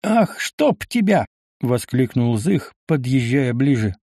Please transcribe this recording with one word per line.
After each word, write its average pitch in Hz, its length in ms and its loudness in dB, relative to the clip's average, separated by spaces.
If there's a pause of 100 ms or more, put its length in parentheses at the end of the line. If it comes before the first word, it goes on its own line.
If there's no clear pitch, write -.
«Ах, 214 360 0
чтоб - 480 -2
тебя!» 196 400 0 (340)
воскликнул 120 760 0
Зых, 156 360 -2 (140)
подъезжая 127 680 0
ближе. 120 500 0